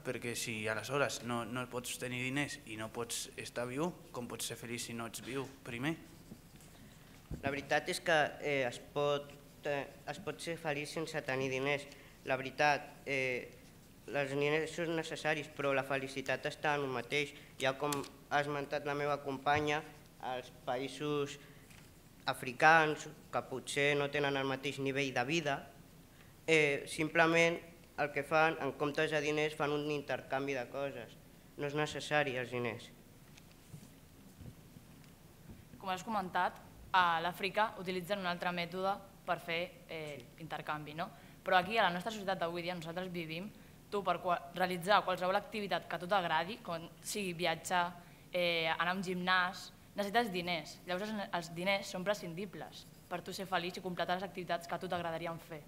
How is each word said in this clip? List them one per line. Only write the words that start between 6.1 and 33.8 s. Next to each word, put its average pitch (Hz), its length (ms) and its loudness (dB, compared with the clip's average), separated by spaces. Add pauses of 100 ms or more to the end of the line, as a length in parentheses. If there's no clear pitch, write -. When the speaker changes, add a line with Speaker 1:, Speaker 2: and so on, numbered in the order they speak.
Speaker 2:
La - 20 2
veritat 143 480 2
és - 80 -6
que, 170 140 6 (260)
eh, 143 240 2
es 120 140 -6 (100)
pot, 143 400 2 (320)
eh, 143 220 0 (180)
es 147 160 -8
pot - 240 -8
ser 165 160 -4
feliç 147 380 -2
sense 156 260 -4
tenir 135 320 0
diners. 139 320 0 (400)
La 135 80 2
veritat, 143 720 2
eh, 131 480 0 (560)
els 135 240 0
diners 156 400 2
són 165 240 -2
necessaris, 156 480 -2
però 139 240 0
la 135 160 4
felicitat 135 640 0
està 147 240 2
en 143 140 2
un 131 100 -2
mateix. 143 320 0 (240)
Ja 131 240 2
com 147 160 2 (320)
ha 147 160 4
esmentat 143 400 -2
la 143 160 0
meva 143 240 2
companya, 147 560 2 (560)
els 127 160 -8 (160)
països 143 720 -2 (880)
africans, 151 800 6 (240)
que 123 160 0
potser 143 480 2
no 143 160 2
tenen 143 240 2
el 135 80 0 (140)
mateix 135 260 -4
nivell 135 320 0
de 123 80 4
vida, 147 380 0 (880)
eh, 151 380 6
simplement 165 640 6 (480)
el 143 100 2
que 143 120 -2
fan, 160 360 6
en 135 140 0
comptes 151 400 0
de 151 80 2
diners, 151 340 2
fan 147 160 0
un 147 200 0
intercanvi 139 640 -2
de 120 120 -2
coses. 127 440 -6 (420)
No 143 120 -2
és 143 100 -2
necessari, 147 580 2
els 123 160 -4
diners. 120 380 -4 (3000)